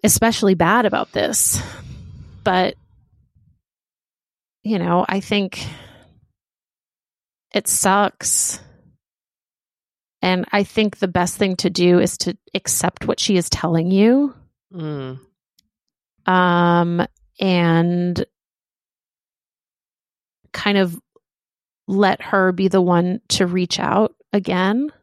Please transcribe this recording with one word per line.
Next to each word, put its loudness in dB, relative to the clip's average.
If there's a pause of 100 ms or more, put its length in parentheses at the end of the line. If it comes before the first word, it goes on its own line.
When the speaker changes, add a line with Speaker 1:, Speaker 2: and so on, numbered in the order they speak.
Speaker 1:
especially 2
bad 2
about -2
this. -2 (800)
But, 0 (1900)
you -2
know, 0
I -2
think -4 (1900)
it -4
sucks. 0 (1600)
And 0
I 2
think -2
the -2
best -2
thing -2
to -2
do 4
is 0
to -6 (160)
accept -4
what -2
she 0
is 0
telling -2
you. 4 (380)
Speaker 2:
Mm. -8 (1040)
Speaker 1:
Um, 2 (320)
and 0 (2250)
kind 0
of 0 (920)
let 0
her 0
be 0
the 2
one 2
to 0
reach -4
out 0 (180)
again. -2 (120)